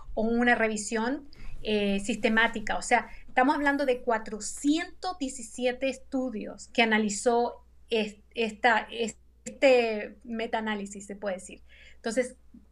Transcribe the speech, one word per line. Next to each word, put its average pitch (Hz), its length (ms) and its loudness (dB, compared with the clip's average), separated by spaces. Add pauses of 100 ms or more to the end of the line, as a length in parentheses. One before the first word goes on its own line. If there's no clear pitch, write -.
(140)
o 220 100 0
una 233 320 2
revisión, 226 720 -2 (340)
eh, 202 380 0
sistemática. 220 800 2
O 175 40 -6
sea, 226 280 2 (180)
estamos 269 280 4
hablando 285 300 2
de 247 160 0
cuatrocientos 294 1160 -2
diecisiete 247 720 -4
estudios 254 840 -6
que 240 100 6
analizó 226 840 2 (240)
es-, 214 280 -2 (180)
esta, 220 560 2
es-, 226 260 -6 (280)
este 233 800 2
metaanálisis, 220 840 -6
se 196 100 -10
puede 190 200 -6
decir. - 260 -14 (340)
Entonces, 240 400 -2 (360)